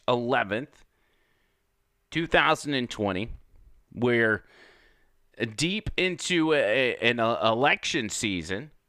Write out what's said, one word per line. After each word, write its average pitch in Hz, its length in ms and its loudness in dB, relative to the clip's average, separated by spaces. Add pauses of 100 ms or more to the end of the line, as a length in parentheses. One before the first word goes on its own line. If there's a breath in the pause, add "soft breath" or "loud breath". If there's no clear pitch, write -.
eleventh, 120 800 -2 (1300)
two 165 160 -2
thousand 151 480 2
and 123 160 -2
twenty, 98 400 -2 (640)
where 117 520 2 (1120 soft breath)
deep 185 400 -4
into 175 560 0
a, 123 440 2
an, 120 220 2
uh, 113 260 2
election 120 680 0
season, 98 600 -4 (160)